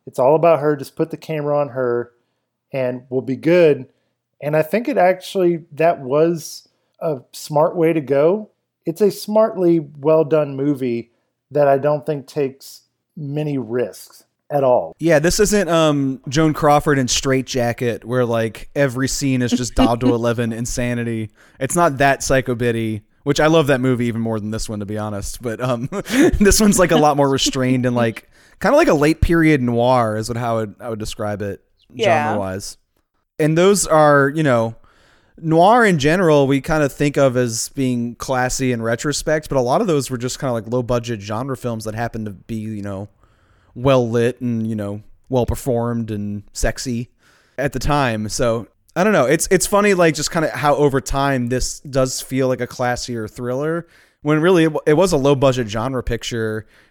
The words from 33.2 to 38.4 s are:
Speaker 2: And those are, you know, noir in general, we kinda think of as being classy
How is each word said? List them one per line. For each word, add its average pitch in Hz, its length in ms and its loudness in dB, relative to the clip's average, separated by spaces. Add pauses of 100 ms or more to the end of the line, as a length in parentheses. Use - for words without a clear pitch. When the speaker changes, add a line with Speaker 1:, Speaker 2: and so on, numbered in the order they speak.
Speaker 2:
And 156 180 2
those 185 300 4
are, 147 480 4
you 160 80 0
know, 117 320 2 (600)
noir 175 480 4
in 180 120 4
general, 151 500 4
we 139 140 2
kinda 156 280 0
think 147 280 -2
of 135 200 4
as 120 320 -2
being 120 460 -4
classy 127 560 -2